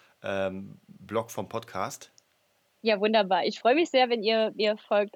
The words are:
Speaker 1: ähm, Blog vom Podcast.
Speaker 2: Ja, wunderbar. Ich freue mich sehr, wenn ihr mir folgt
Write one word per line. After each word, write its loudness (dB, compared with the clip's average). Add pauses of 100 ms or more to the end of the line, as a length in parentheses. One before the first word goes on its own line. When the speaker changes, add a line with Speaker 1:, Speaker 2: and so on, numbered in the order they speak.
(240)
Speaker 1:
ähm, -6
Blog -8
vom -8
Podcast. -8 (720)
Speaker 2:
Ja, 0
wunderbar. 2
Ich -4
freue 4
mich 2
sehr, 4
wenn 0
ihr 2
mir 0
folgt 0